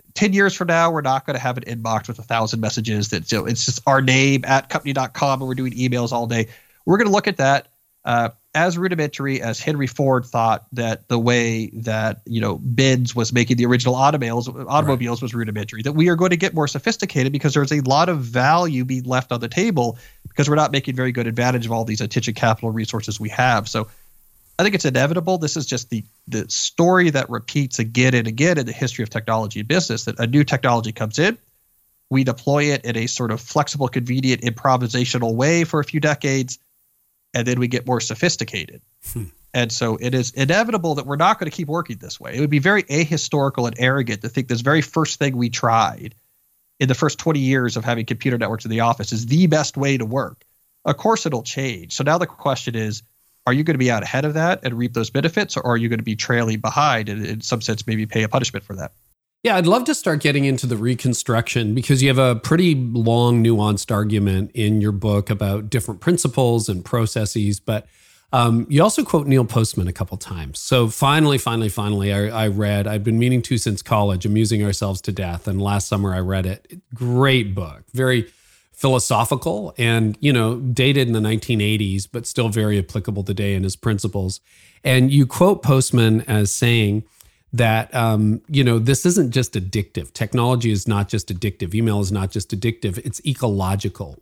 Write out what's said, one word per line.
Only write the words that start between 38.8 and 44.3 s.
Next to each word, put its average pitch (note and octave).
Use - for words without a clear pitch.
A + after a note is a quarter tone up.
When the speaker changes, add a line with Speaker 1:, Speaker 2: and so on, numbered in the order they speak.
Speaker 2:
Hmm. A2
Speaker 1:
And A#2+
so A#2
it B2
is B2+
inevitable E3+
that C#3
we're C#3
not F#3
gonna D#3
keep D#3
working D3+
this -
way. -
It B2+
would D3
be D3
very F#3+
ahistorical C#3+
and A#2
arrogant B2
to A2+